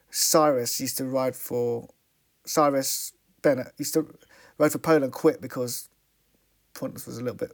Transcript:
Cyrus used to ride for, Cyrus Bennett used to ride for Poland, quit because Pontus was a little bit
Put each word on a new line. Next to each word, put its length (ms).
Cyrus 720
used 160
to 80
ride 300
for, 520
Cyrus 680
Bennett 360
used 160
to 120
ride 160
for 60
Poland, 340
quit 280
because 480
Pontus 340
was 100
a 40
little 160
bit 160